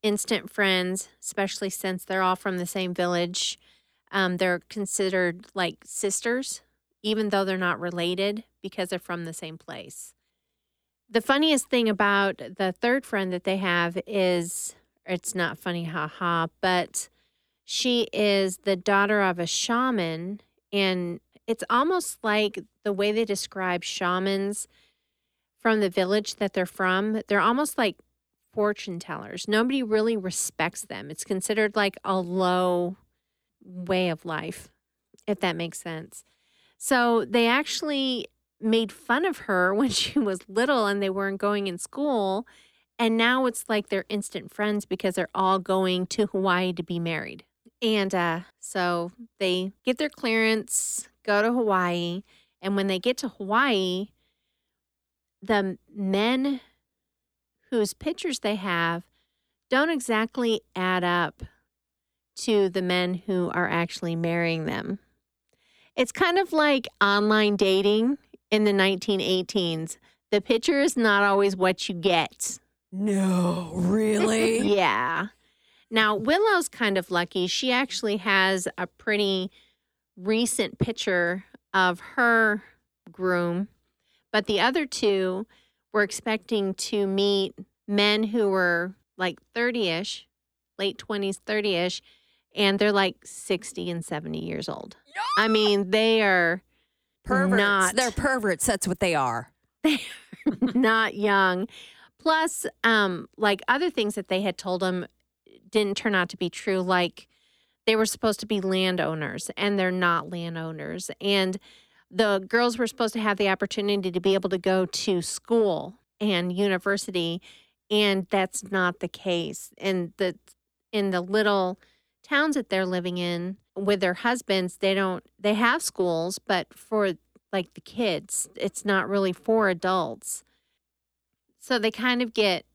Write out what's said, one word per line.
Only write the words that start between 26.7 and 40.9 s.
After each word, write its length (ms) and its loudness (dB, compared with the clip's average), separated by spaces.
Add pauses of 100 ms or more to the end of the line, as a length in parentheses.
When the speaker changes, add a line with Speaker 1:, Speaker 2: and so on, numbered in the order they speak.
Speaker 1:
they're 140 2
almost 360 0
like 200 0 (560)
fortune 480 -2
tellers. 480 -10
Nobody 340 2
really 340 2
respects 680 -4
them. 280 -10
It's 140 -12
considered, 500 0
like, 300 0
a 120 0
low 800 0 (680)
way 440 -2
of 160 -4
life, 460 -8 (560)
if 140 -2
that 160 0
makes 240 -6
sense. 420 -12 (560)
So 460 2
they 240 2
actually 800 -2 (320)
made 320 2
fun 320 -2
of 140 -2
her 360 2
<laughs> 0 -
when 140 2
she 320 -2
was 280 -4
little 380 2
and 160 0